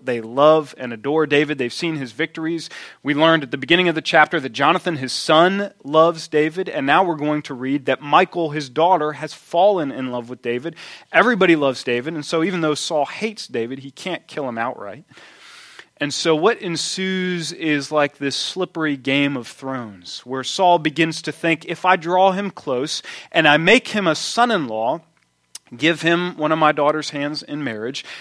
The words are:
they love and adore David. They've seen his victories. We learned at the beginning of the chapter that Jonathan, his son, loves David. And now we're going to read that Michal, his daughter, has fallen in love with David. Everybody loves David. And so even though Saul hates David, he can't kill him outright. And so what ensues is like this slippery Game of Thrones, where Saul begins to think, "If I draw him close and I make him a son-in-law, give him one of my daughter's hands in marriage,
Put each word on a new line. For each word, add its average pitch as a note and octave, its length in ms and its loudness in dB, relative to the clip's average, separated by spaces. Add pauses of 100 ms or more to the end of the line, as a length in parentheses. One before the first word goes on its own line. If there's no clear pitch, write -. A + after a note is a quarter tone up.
they B2 160 -2
love C#3+ 560 4
and B2 160 -8
adore C#3 340 -2
David. C#3+ 300 2
They've B2 160 -4
seen E3 240 -4
his C3 160 -8
victories. D#3+ 560 -6 (340)
We C#3+ 120 -2
learned D#3+ 300 4
at B2 60 -12
the C#3+ 60 -6
beginning E3 320 2
of E3 60 2
the D3+ 80 -4
chapter D#3 360 4
that C3 120 -6
Jonathan, D#3 460 0
his C3 180 -6
son, F#3+ 580 2 (100)
loves D#3+ 460 2
David. D#3 400 0
And - 160 -4
now D3+ 180 6
we're F3 120 0
going D3+ 300 -2
to C#3+ 100 -10
read C3 320 -4
that C3 160 0
Michal, E3 480 2
his D3 180 -6
daughter, D3+ 440 2
has C#3+ 200 -10
fallen F3 580 0
in C3 200 -8
love B2 180 -6
with B2 140 -14
David. B2 340 -6 (360)
Everybody F#3 440 4
loves C#3 260 0
David. B2 300 -2
And D3+ 140 -8
so E3 180 -2
even F#3 160 -2
though D#3 140 0
Saul D3 320 -2
hates - 400 -8
David, B2 320 -6
he C#3 120 -18
can't - 360 -10
kill D3 200 -8
him A#2 120 -6
outright. A2+ 460 -8 (920)
And C#3+ 160 -4
so E3 240 2
what F#3+ 240 2
ensues F3+ 920 -4
is D3+ 380 -2
like D3 280 0
this C#3 180 -4
slippery D#3+ 640 -4
Game C#3 360 0
of A#2+ 140 -8
Thrones, A#2 760 -12
where B2+ 180 -6
Saul F3+ 340 4
begins D#3+ 440 0
to D3+ 100 -6
think, E3 320 -2
"If F3 220 -6
I F#3 100 6
draw F#3 360 2
him G3 180 -4
close C3+ 500 -4 (320)
and D#3 160 4
I D3 80 8
make F#3+ 320 4
him G3+ 180 -2
a D#3+ 80 2
son-in-law, D3 840 -2 (760)
give D#3 240 0
him F3 380 0
one D#3 120 0
of D#3+ 80 2
my D#3 140 4
daughter's D3+ 380 0
hands D3 320 -6
in D3+ 200 -8
marriage, A#2+ 400 -6 (180)